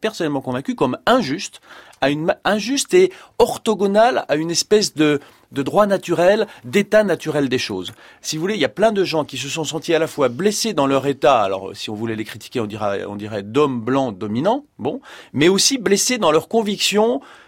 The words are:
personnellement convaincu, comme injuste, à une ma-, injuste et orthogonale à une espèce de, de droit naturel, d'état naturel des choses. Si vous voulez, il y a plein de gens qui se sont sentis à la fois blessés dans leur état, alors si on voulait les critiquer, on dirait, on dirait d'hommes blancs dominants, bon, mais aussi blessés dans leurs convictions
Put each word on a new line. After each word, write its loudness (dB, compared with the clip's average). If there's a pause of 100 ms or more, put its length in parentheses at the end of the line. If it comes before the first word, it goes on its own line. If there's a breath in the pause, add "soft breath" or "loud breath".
personnellement -4
convaincu, -6
comme 0
injuste, 0 (400 loud breath)
à 2
une -2
ma-, -2
injuste -2
et 6 (260 loud breath)
orthogonale 2
à 0
une -2
espèce 0
de, 2 (320 loud breath)
de -2
droit 2
naturel, 2 (180 loud breath)
d'état 2
naturel -2
des -2
choses. -6 (280 loud breath)
Si -8
vous -6
voulez, -2
il -2
y 2
a 0
plein 2
de 0
gens -2
qui -10
se -8
sont -6
sentis -2
à 4
la 0
fois 0
blessés -2
dans 2
leur 2
état, 4
alors -4
si -12
on -6
voulait -6
les -6
critiquer, -8
on -2
dirait, -4
on -10
dirait -8
d'hommes 0
blancs -2
dominants, -2 (140)
bon, -6 (320 loud breath)
mais 4
aussi 2
blessés 0
dans 2
leurs 2
convictions 0 (260 loud breath)